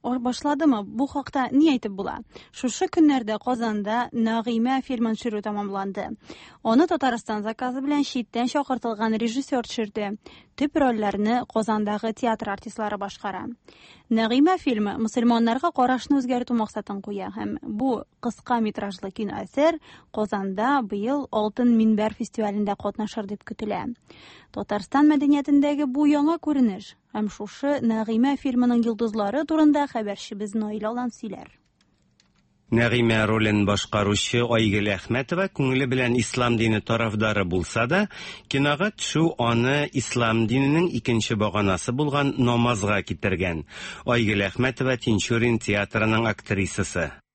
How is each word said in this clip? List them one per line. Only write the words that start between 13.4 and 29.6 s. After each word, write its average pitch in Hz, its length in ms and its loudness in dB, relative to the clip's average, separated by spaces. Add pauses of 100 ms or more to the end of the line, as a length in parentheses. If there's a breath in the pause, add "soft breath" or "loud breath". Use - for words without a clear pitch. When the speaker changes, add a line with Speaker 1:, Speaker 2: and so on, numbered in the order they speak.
Speaker 1:
Нәгыймә 254 480 4
фильмы 214 400 0
мөселманнарга 233 720 2
карашны 254 480 2
үзгәртү 247 340 -2
максатын 214 480 -4
куя 202 300 -8
һәм 208 300 -6
бу 233 400 -2 (180)
кыска 240 400 -2
метражлы 202 500 -4
киноәсәр 269 680 0 (320 loud breath)
Казанда 214 680 0
быел 226 500 -2
Алтын 220 420 2
Минбәр 220 400 2
фестивалендә 208 640 -4
катнашыр 202 500 -6
дип 202 160 -10
көтелә. 202 440 -6 (680 loud breath)
Татарстан 208 580 2
мәдәниятендәге 285 800 4
бу 285 160 0
яңа 294 320 4
күренеш 254 540 0 (180)
һәм 214 200 -4
шушы 277 500 -4
Нәгыймә 226 580 2
фильмының 240 480 2
йолдызлары 220 600 -2
турында 302 440 4